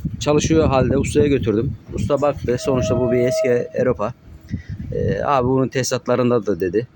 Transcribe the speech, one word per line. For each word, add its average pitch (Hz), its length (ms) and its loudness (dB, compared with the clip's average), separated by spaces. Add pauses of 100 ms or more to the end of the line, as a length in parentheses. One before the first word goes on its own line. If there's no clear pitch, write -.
(200)
çalışıyor 151 480 2
halde 131 300 2
ustaya 143 300 2
götürdüm. 117 460 0 (200)
Usta 139 280 -2
baktı. 139 380 0
Sonuçta 127 400 0
bu 123 120 0
bir 123 60 2
eski 123 320 2 (240)
Europa. 123 400 -2 (760)
Ee, 98 340 -2
"Abi 131 220 2
bunun 131 200 2
tesisatlarında 123 760 0
da," 98 140 -2
dedi. 95 360 -2